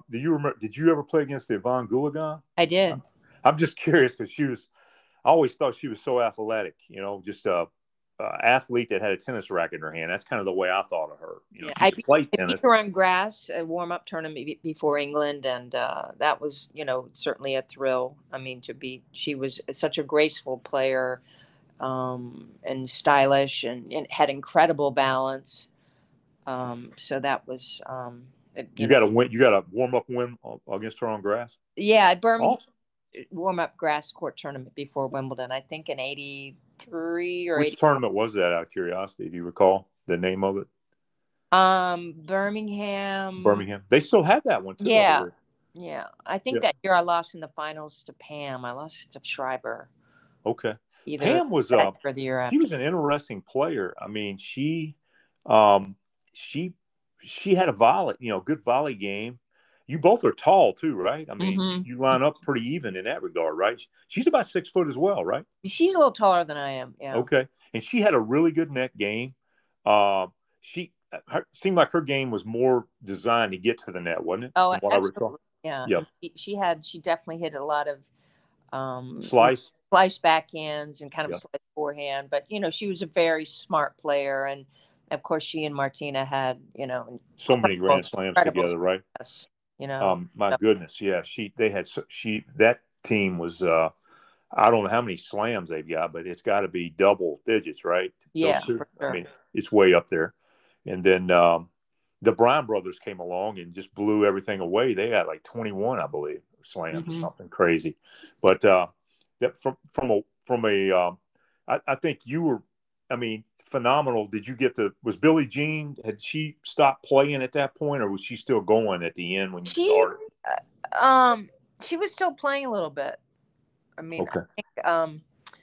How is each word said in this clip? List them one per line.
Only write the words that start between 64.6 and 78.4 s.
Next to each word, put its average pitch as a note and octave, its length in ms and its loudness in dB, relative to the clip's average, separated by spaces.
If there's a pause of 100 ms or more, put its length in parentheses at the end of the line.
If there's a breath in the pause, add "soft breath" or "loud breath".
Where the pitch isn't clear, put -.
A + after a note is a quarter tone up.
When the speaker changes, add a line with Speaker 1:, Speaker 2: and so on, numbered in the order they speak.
Speaker 1:
foot F3 200 0
as C#3+ 80 -6
well, D#3 280 0
right? A2+ 200 -4 (200)
Speaker 2:
She's E4+ 300 0
a F4 40 2
little C#4+ 140 6
taller F#3 320 4
than D3 120 -8
I C#3 160 -6
am, B2+ 280 -10
yeah. C3+ 160 -6
Speaker 1:
Okay. C3 320 2 (260 soft breath)
And A2+ 80 -4
she A#3+ 180 -2
had G3+ 140 4
a B2 60 4
really D3 320 2
good D#3 180 -2
net C3 260 -4
game. A2 380 -4 (500)
Uh, G2+ 440 4 (320)
she, - 320 -10 (360)
her, - 240 -6
seemed F#3+ 240 0
like D#3 140 6
her E3 120 2
game C3+ 280 -2
was G2 140 -4
more A#2+ 420 2 (160)
designed G#2 500 0
to F#2 60 -8
get A2+ 200 0
to - 120 -14
the F2+ 100 -8
net, E2+ 220 -4
wasn't F#2 220 -4
it? C3 100 -14
Speaker 2:
Oh, F#3 180 4
Speaker 1:
From - 80 -4
what G2+ 120 0
I C#3+ 60 4
recall. A2 300 -2
Speaker 2:
absolutely. D3 100 -10 (260)
Yeah. C#3 240 -8
Speaker 1:
Yeah. F#2 100 2
Speaker 2:
And D#3+ 80 -6 (160)
she, E3+ 140 -12
she G3+ 180 -10
had, F3 320 -2
she E3+ 140 -14
definitely E3 380 -4
hit D#3 160 -6
a C#3 100 -8
lot D3 240 -2
of, C#3+ 100 -8 (760)